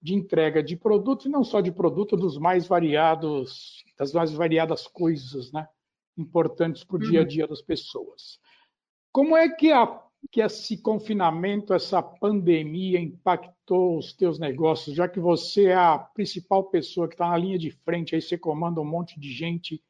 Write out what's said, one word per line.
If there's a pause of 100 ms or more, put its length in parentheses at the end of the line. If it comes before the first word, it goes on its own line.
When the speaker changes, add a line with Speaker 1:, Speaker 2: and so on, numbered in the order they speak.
Speaker 1:
de
entrega
de
produto,
e
não
só
de
produto,
dos
mais
variados, (160)
das
mais
variadas
coisas,
né, (480)
importantes
pro
dia
a
Speaker 2:
Uhum.
Speaker 1:
dia
das
pessoas. (720)
Como
é
que
a, (300)
que
esse
confinamento,
essa
pandemia
impactou
os
teus
negócios,
já
que
você
é
a
principal
pessoa
que
tá
na
linha
de
frente,
aí
você
comanda
um
monte
de
gente